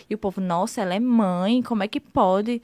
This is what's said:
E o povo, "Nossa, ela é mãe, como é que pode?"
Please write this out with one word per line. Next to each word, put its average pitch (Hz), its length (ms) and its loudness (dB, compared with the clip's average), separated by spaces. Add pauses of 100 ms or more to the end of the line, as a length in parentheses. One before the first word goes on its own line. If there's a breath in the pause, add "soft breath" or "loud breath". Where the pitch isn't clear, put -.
E 214 60 -6
o 214 60 -6
povo, 196 200 -4
"Nossa, 185 420 -2
ela 180 120 -2
é 202 60 -2
mãe, 226 640 2
como 220 180 -2
é 202 60 -2
que 285 120 -6
pode?" 220 640 0